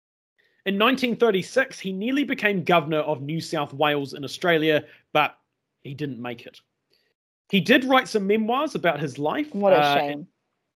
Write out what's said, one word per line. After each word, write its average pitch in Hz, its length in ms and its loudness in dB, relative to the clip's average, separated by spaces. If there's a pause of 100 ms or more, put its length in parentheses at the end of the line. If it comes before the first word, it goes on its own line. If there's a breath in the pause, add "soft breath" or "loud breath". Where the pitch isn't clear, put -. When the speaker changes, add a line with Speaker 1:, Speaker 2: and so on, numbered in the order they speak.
(640)
Speaker 1:
In 196 140 -2
nineteen 247 380 2
thirty-six, 226 640 0
he 190 100 -8
nearly 233 320 -2
became 269 400 -2
governor 156 380 2
of 139 220 -4
New 156 180 -6
South 156 320 -6
Wales 143 420 -2
in 147 100 -12
Australia, 156 600 0 (280 loud breath)
but 147 240 0 (460)
he 139 100 -14
didn't 131 300 -8
make 120 240 -10
it. - 140 -20 (920)
He 190 100 4
did 254 240 4
write 262 220 4
some 196 220 -2
memoirs 226 480 0
about 160 240 0
his 139 180 -8
life. 208 360 -2
Speaker 2:
What 202 180 4
a 170 60 8
Speaker 1:
Uh, 143 200 4
Speaker 2:
shame. 147 280 -4 (540)